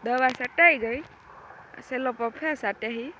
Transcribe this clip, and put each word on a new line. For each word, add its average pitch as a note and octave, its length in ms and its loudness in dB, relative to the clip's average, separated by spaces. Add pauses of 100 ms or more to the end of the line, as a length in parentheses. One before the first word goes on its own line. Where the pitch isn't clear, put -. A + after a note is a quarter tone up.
દવા B3+ 260 4
છટાઈ C#4 480 4
ગઈ, A#3 240 -4 (760)
આ - 40 -16
છેલ્લો C4 300 -4
પપ A#3 220 -4 (100)
હે D#4 120 -2
છાંટે A3 320 -4
હી. A#3+ 320 -6